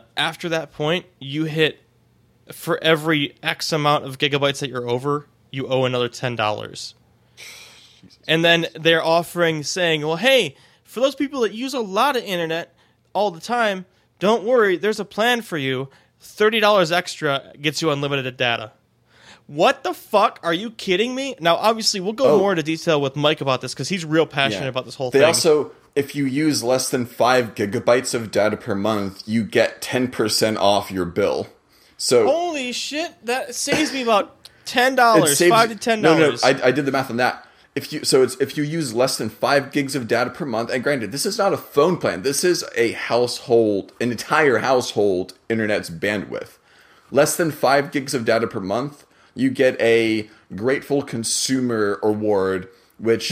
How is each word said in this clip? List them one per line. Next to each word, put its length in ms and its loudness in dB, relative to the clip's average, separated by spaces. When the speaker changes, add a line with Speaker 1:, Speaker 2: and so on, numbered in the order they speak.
Speaker 1:
after 340 -4
that 240 -4
point, 320 -2
you 240 -6
hit, 380 -2
for 320 -4
every 600 0
X 280 -6
amount 340 0
of 120 -12
gigabytes 440 0
that 100 -6
you're 180 -6
over, 380 -2
you 160 -8
owe 180 2
another 240 0
ten 260 -6
dollars. 600 -6
Speaker 2:
Jesus 160 -20
Speaker 1:
And 180 2
then 160 4
Speaker 2:
Christ. 220 -8
Speaker 1:
they're 200 2
offering, 600 0
saying, 420 -2
"Well, 120 -2
hey, 380 2
for 180 -12
those 140 0
people 260 -4
that 120 -2
use 220 -8
a 60 -4
lot 360 0
of 60 -4
internet 500 -6
all 180 0
the 100 -14
time, 440 -2
don't 240 2
worry, 340 4
there's 220 -2
a 60 -6
plan 380 0
for 140 -8
you. 320 -4
Thirty 400 0
dollars 320 4
extra 720 -4
gets 220 -4
you 80 2
unlimited 460 -4
data." 340 -2
What 380 2
the 100 -4
fuck? 500 0
Are 100 -2
you 180 -6
kidding 440 -2
me? 240 -6
Now, 160 2
obviously, 460 0
we'll 100 -4
go 240 2
Speaker 2:
Oh. 40 4
Speaker 1:
more 120 2
into 120 0
detail 360 0
with 160 -2
Mike 240 0
about 220 -2
this 120 -10
'cause 140 -8
he's 160 -4
real 220 2
passionate 380 -2
Speaker 2:
Yeah. 60 -4
Speaker 1:
about 140 -6
this 120 -16
whole 140 -6
Speaker 2:
They 100 4
Speaker 1:
thing. 80 8
Speaker 2:
also, 440 2
if 200 -2
you 100 -2
use 380 0
less 260 0
than 160 -2
five 500 2
gigabytes 580 0
of 160 -4
data 280 0
per 180 -6
month, 500 -2
you 200 0
get 360 0
ten 280 -2
percent 480 -2
off 340 2
your 140 -2
bill. 420 -2
So 320 2
Speaker 1:
Holy 460 -2
shit, 400 -6
that 300 -6
saves 380 -2
me 80 -4
about 340 0
<laughs> 140 -20
ten 300 2
dollars, 360 6
Speaker 2:
it 60 2
saves 140 6
Speaker 1:
five 180 6
to 80 -8
ten 240 0
dollars. 420 4
Speaker 2:
No, 80 6
no, 100 0
I, 60 4
I 40 6
did 140 0
the 60 0
math 180 -2
on 60 -8
that. 300 0
If 200 -8
you, 100 -8
so 200 4
it's, 180 0
if 160 -4
you 80 -2
use 280 -4
less 240 0
than 120 -4
five 420 0
gigs 240 -2
of 140 -4
data 200 0
per 160 -10
month, 260 -4
and 120 -2
granted, 300 -2
this 120 -6
is 120 -4
not 160 2
a 40 -2
phone 380 2
plan. 280 -4
This 200 -2
is 220 0
a 180 2
household, 1080 0
an 100 0
entire 460 2
household 800 0
internet's 420 -2
bandwidth. 680 -6
Less 260 2
than 140 0
five 420 0
gigs 200 -4
of 120 -4
data 220 2
per 120 -8
month, 460 -6
you 160 0
get 280 2
a 480 2
grateful 480 -2
consumer 1000 -2
award, 640 0
which 340 0